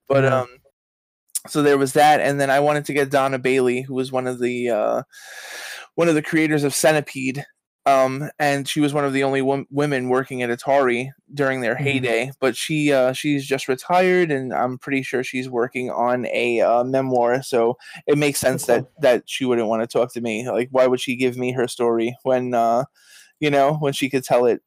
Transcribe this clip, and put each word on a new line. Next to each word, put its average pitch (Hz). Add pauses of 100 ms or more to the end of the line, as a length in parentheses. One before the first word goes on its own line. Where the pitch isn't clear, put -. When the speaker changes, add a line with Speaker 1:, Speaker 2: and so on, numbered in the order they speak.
Speaker 1:
But, 135
Speaker 2:
Yeah. 131
Speaker 1:
um, 123 (1000)
so 151
there 143
was 135
that, 151
and 143
then 135
I 139
wanted 147
to 147
get 139
Donna 135
Bailey, 127
who 135
was 131
one 127
of 127
the, 120
uh, 113 (920)
one 170
of 156
the 151
creators 156
of 135
Centipede, 143 (400)
um, 135
and 143
she 151
was 143
one 143
of 135
the 135
only 135
wom-, 139
women 139
working 127
at 120
Atari 131 (220)
during 135
their 117
Speaker 2:
Mm-hmm. 139
Speaker 1:
heyday. 127 (100)
But 123
she, 151
uh, 131
she's 143
just 135
retired, 180
and 131
I'm 123
pretty 135
sure 127
she's 127
working 123
on 120
a, 120
uh, 117
memoir, 131
so 117 (300)
it 147
makes 147
sense 131
Speaker 2:
Oh, 120
cool. -
Speaker 1:
that, -
that 123
she -
wouldn't 117
wanna 113
talk 127
to 117
me. 117
Like, 117
why 131
would 127
she 127
give 127
me 123
her 123
story 117
when, 127
uh, 117 (540)
you 151
know, 139
when 147
she 135
could 131
tell 123
it, 110